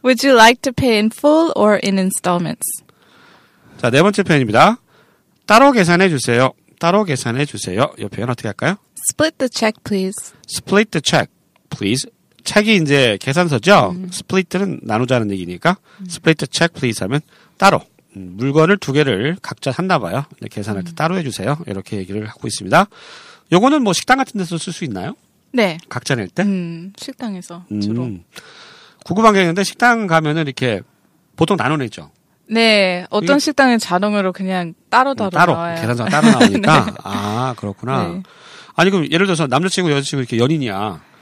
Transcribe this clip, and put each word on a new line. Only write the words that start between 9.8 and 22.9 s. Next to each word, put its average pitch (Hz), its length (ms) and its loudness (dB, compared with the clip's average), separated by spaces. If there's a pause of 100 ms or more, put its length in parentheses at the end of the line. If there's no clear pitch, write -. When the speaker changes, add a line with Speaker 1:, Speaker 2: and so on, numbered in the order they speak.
Speaker 1:
please. 190 480 -6 (160)
Speaker 2:
Split - 420 -2
the 156 140 -4
check, - 260 0 (400)
please. 110 380 -4 (360)
책이 208 320 2
이제 139 440 2
계산서죠? 147 760 2
Speaker 1:
음. 90 180 -10
Speaker 2:
split는 190 720 -4
나누자는 117 480 -2
얘기니까 92 460 -2 (240)
Speaker 1:
음. 190 80 -14
Speaker 2:
"Split 160 360 0
the 131 60 -8
check, 170 240 -2
please." 113 300 -4
하면 127 160 -2 (360)
따로. 190 240 4 (360)
음, 92 200 -16
물건을 156 420 2
두 - 140 -6
개를 135 500 0
각자 - 280 -8
샀나 180 280 -2
봐요. 110 320 -4
근데 - 180 -16
"계산할 101 340 -8
때 87 100 -12
Speaker 1:
음. - 40 -18
Speaker 2:
따로 165 220 -2
해주세요." 147 480 -6
이렇게 98 320 -10
얘기를 98 280 -8
하고 - 220 -12
있습니다. 110 380 0 (680)